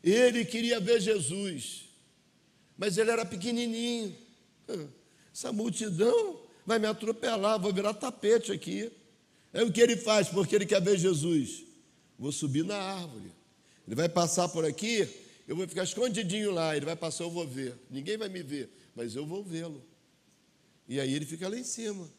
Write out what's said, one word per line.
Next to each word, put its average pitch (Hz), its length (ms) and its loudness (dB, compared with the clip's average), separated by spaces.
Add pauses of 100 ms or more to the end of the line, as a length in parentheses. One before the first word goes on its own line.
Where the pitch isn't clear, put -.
Ele 233 420 6
queria 233 340 0
ver 220 220 4
Jesus, 185 880 -2 (880)
mas 190 200 0
ele 220 120 4
era 226 160 2
pequenininho. 233 880 -2 (1200)
"Essa - 180 -8
multidão 220 880 2 (260)
vai 226 120 2
me 214 80 4
atropelar, 214 760 2
vou 190 140 0
virar 202 220 0
tapete 226 560 2
aqui." 202 400 -4 (600)
É 220 120 2
o 226 80 2
que 220 100 4
ele 233 160 8
faz, 214 320 4
porque 185 260 2
ele 202 100 4
quer 196 160 2
ver 190 180 4
Jesus. 165 640 0 (560)
"Vou 135 120 -6
subir 143 320 -2
na 202 140 -4
árvore. 175 540 -8 (560)
Ele 107 80 -4
vai 160 120 2
passar 175 420 2
por 160 160 -2
aqui, 202 420 0 (400)
eu 151 80 -4
vou 185 120 -4
ficar 185 160 -4
escondidinho 208 680 -2
lá, 160 240 0
ele 143 100 -2
vai 165 100 -4
passar, 165 280 -6
eu 170 80 -6
vou 170 160 -6
ver. 127 260 -8 (160)
Ninguém 147 280 -6
vai 214 120 -6
me 185 140 -10
ver, 135 260 -8 (260)
mas 117 200 -6
eu 143 100 -6
vou 185 180 -8
vê-lo." 165 380 -10 (1080)
E 131 120 -4
aí 135 140 0
ele 151 120 -2
fica 160 240 -8
lá 220 80 -6
em 254 60 -8
cima. 208 440 -8 (120)